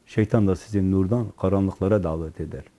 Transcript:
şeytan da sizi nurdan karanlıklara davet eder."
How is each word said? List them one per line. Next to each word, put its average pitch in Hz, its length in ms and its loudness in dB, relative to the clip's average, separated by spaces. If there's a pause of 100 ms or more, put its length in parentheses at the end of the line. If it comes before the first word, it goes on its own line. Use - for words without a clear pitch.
şeytan 107 420 2
da 92 80 4
sizi 95 360 -2
nurdan 98 360 0 (140)
karanlıklara 98 600 0
davet 80 380 -6
eder." 76 220 -10 (160)